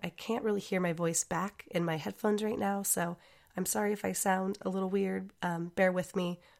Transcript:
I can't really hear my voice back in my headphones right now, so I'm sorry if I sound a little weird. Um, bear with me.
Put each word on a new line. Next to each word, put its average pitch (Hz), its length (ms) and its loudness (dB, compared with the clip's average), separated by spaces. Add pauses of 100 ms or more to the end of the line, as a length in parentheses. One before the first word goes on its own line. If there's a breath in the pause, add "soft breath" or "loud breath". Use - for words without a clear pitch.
I 175 60 -2
can't - 340 -4
really 208 180 0
hear 190 180 0
my 175 140 2
voice 165 300 0
back 180 480 -4
in 170 120 0
my 160 140 0
headphones 208 460 0
right - 160 0
now, 202 240 0
so 175 340 0 (400 soft breath)
I'm 185 80 0
sorry 208 280 2
if 202 120 -4
I 190 60 0
sound 190 500 0
a 196 80 -2
little 190 220 0
weird. 190 400 0 (100)
Um, 170 320 -2
bear 185 180 6
with 180 240 -2
me. 180 240 -2 (200 soft breath)